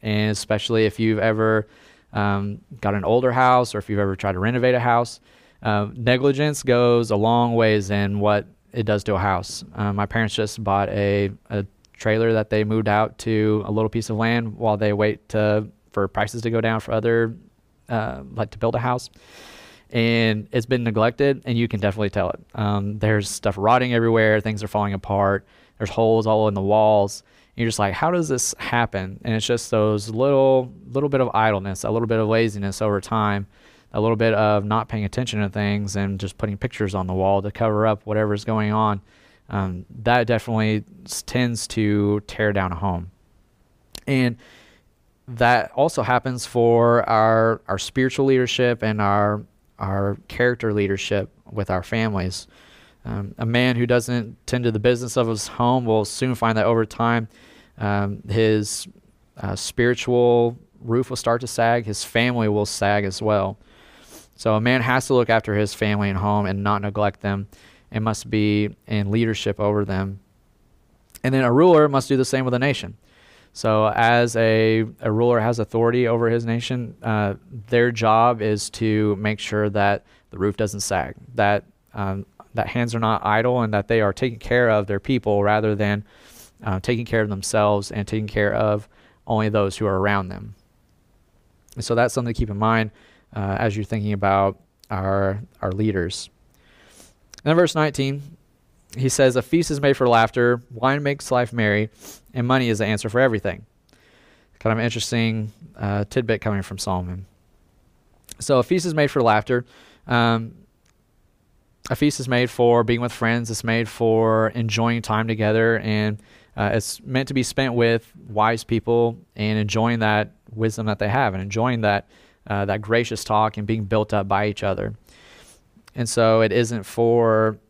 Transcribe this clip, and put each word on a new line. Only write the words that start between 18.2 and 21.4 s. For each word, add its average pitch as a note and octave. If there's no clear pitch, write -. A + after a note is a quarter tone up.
like A2+
to -
build A#2
a A#2
house. B2
And A2+
it's A#2+
been B2
neglected, A#2